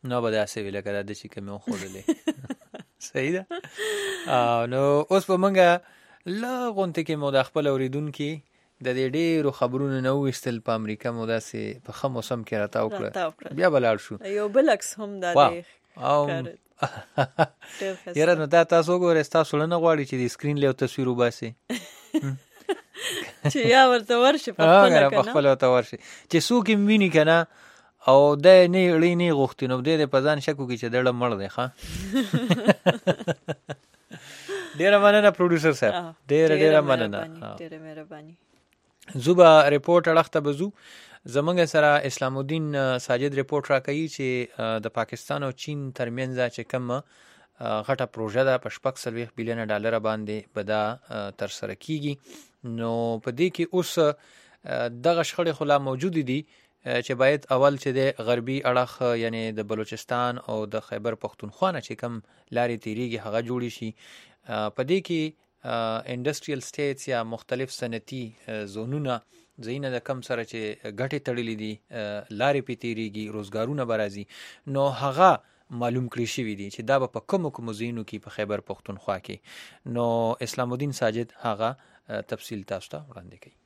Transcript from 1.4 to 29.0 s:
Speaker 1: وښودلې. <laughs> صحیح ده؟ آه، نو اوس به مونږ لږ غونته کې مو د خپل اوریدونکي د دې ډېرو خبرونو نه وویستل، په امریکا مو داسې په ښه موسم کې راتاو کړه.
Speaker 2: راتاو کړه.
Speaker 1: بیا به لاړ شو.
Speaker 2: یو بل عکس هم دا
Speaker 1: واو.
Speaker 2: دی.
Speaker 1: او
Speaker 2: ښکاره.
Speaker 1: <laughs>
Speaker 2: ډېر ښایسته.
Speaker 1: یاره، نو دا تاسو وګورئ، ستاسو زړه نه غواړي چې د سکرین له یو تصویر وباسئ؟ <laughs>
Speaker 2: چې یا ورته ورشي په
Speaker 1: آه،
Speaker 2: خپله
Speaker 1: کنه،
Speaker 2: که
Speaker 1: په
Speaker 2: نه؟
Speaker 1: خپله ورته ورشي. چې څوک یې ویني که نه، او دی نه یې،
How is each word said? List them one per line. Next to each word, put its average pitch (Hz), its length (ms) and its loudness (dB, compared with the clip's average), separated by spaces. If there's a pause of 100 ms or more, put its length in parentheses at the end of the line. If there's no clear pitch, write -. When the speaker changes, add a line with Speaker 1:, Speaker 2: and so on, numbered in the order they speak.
Speaker 1:
وښودلې. 190 540 -10 (520)
<laughs> - 440 -20
صحیح 135 320 -4
ده؟ 185 140 -4 (800)
آه، 117 380 0
نو 139 440 0
اوس 190 160 2
به 185 120 0
مونږ 185 420 4 (480)
لږ 240 460 -6
غونته 185 280 -2
کې 156 80 -6
مو 147 220 -2
د 135 120 4
خپل 147 240 -2
اوریدونکي 143 760 -4 (400)
د 127 140 -4
دې 131 180 -2
ډېرو 160 380 0
خبرونو 131 480 -2
نه 127 120 0
وویستل، 135 480 -2
په 117 120 -6
امریکا 110 400 -4
مو 113 160 -6
داسې 110 580 -8
په 117 60 -18
ښه - 140 -10
موسم 120 380 -6
کې 110 100 -8
راتاو 110 360 -2
کړه. 107 120 -8
Speaker 2:
راتاو 156 280 -6
کړه. - 240 -16
Speaker 1:
بیا 175 160 2
به 143 100 4
لاړ 113 180 2
شو. 101 280 -12
Speaker 2:
یو 208 220 -4
بل 269 220 4
عکس - 300 -2
هم 202 200 -10
دا 175 160 -2
Speaker 1:
واو. 139 160 6
Speaker 2:
دی. 170 120 -10 (320)
Speaker 1:
او 143 320 0
Speaker 2:
ښکاره. 139 280 -6 (240)
Speaker 1:
<laughs> - 1000 -4
Speaker 2:
ډېر 196 140 -6
ښایسته. 180 220 -12
Speaker 1:
یاره، 160 180 4
نو 156 120 0
دا 165 180 6
تاسو 170 360 2
وګورئ، 170 240 2
ستاسو 156 340 0
زړه 151 80 0
نه 170 100 -2
غواړي 160 340 2
چې - 40 -6
د 123 140 -2
سکرین 147 300 -4
له 143 80 2
یو 135 80 4
تصویر 131 340 -2
وباسئ؟ 120 460 -2
<laughs> - 60 -20 (1900)
Speaker 2:
چې - 40 -4
یا 254 340 6
ورته 240 300 2
ورشي 269 320 2
په 160 120 0
Speaker 1:
آه، 185 220 10
Speaker 2:
خپله 165 140 8
Speaker 1:
کنه، 139 100 6
Speaker 2:
که 214 60 0
Speaker 1:
په - 100 4
Speaker 2:
نه؟ 220 60 -6
Speaker 1:
خپله 143 180 4
ورته 131 200 4
ورشي. 123 280 2 (340)
چې 165 160 2
څوک 233 220 2
یې 220 60 6
ویني 202 340 4
که 156 140 6
نه، 165 240 4 (600)
او 143 280 8
دی 180 320 10
نه 180 100 2
یې، 175 240 4